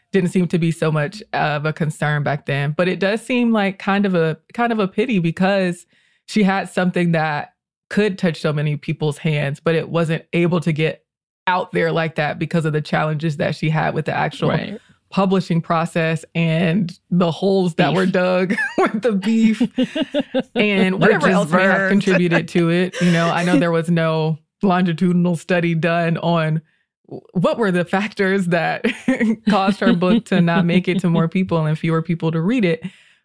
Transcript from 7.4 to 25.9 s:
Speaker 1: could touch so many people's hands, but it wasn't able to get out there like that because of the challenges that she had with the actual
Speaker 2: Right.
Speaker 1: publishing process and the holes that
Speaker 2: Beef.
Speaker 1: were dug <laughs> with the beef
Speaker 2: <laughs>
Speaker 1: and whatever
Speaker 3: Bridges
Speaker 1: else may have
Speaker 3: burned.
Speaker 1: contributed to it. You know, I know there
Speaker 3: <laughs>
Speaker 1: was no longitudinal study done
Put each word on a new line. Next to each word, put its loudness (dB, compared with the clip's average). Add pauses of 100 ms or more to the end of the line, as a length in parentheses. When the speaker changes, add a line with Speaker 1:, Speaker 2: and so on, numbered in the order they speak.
Speaker 1:
could 0
touch -2
so 0
many -2
people's -4
hands, -2
but 0
it -2
wasn't -2
able 2
to -2
get -4 (420)
out -2
there 0
like -2
that -2
because -2
of 0
the 0
challenges -2
that -2
she -2
had 0
with -2
the -4
actual -2
Speaker 2:
Right. -4 (300)
Speaker 1:
publishing 0
process -2 (100)
and 0 (140)
the 2
holes 0
that 2
Speaker 2:
Beef. 2
Speaker 1:
were 2
dug 0 (120)
<laughs> -8
with 0
the 2
beef 2
Speaker 2:
<laughs> -2
Speaker 1:
and 2
whatever 4
Speaker 3:
Bridges 2
Speaker 1:
else 0
may 4
have 4
Speaker 3:
burned. 2
Speaker 1:
contributed 2
to 2
it. -2
You 2
know, 2
I -2
know 2
there 2
Speaker 3:
<laughs> 0
Speaker 1:
was -2
no 0 (240)
longitudinal 2
study 0
done 0